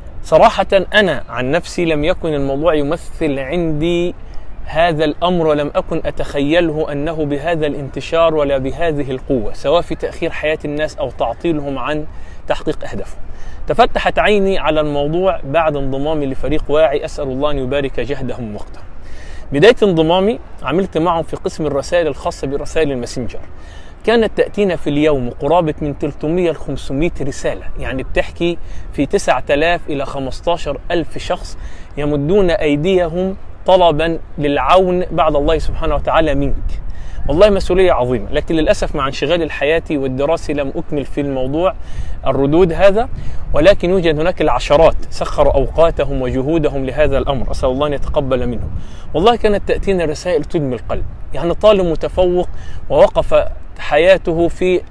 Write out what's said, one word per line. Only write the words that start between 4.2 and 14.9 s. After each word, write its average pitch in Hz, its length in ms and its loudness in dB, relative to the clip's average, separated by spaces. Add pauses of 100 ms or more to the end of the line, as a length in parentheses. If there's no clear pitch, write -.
هذا 160 400 2
الأمر، 165 420 0
ولم 147 280 0
أكن 165 300 -2
أتخيله 151 880 0
أنه 156 320 -4
بهذا 151 420 -2
الانتشار 147 680 0
ولا 139 240 2
بهذه 139 520 -2
القوة، 131 420 -2
سواء 165 300 2
في - 120 -8
تأخير 156 360 -4
حياة 156 340 -2
الناس 147 320 -4
أو 135 140 -4
تعطيلهم 143 680 -4
عن 151 280 -2 (420)
تحقيق - 420 -2
أهدافهم. - 300 -6 (460)
تفتحت 196 520 2
عيني 196 400 2
على 156 220 0
الموضوع 151 640 0